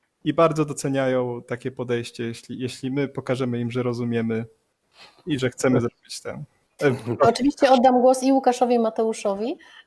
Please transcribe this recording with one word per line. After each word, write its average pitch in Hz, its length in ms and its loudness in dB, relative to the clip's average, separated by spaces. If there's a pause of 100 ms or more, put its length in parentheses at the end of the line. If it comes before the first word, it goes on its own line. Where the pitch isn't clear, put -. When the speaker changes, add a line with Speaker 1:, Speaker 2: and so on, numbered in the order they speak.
(240)
Speaker 1:
i 147 100 0
bardzo 156 300 4
doceniają 131 800 -2
takie 123 280 -8
podejście, 120 540 -4
jeśli, 117 340 -10
jeśli 127 320 -6
my 139 180 -2
pokażemy 127 520 -4
im, 120 100 -4
że 123 120 -2
rozumiemy 117 600 -2 (840)
i 151 120 -2
że 127 120 0
chcemy 123 300 2
zrobić - 420 -8
ten. 131 220 -10 (380)
E, 139 120 2 (260)
Speaker 2:
Oczywiście 247 500 4
oddam 254 300 6
głos 254 220 4
i 262 100 2
Łukaszowi, 247 420 2
i 240 40 4
Mateuszowi. 220 800 -2 (300)